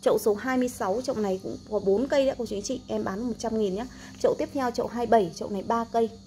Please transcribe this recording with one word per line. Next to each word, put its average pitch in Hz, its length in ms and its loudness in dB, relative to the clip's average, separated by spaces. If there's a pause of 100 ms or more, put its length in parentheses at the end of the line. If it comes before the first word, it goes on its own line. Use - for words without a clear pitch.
Chậu 208 180 4
số 214 140 2
hai 254 240 -2
mươi 247 120 2
sáu, 220 320 -2
chậu 262 140 -2
này 196 280 0
cũng - 140 -8 (140)
có 208 80 0
bốn 202 280 2
cây 277 180 4
đấy 269 120 2
cô 233 80 -4
chú 220 100 -6
anh 196 80 -4
chị, 254 240 -4
em 214 160 -2
bán 214 240 -4
một 226 120 -2
trăm 220 200 -2
nghìn 196 160 2
nhá. 220 100 -4 (360)
Chậu 254 180 4
tiếp 302 140 -2
theo 254 180 0
chậu 233 160 -2
hai 240 180 -4
bảy, 220 300 6
chậu - 140 -8
này 196 140 -4
ba 233 200 0
cây. 226 260 2 (180)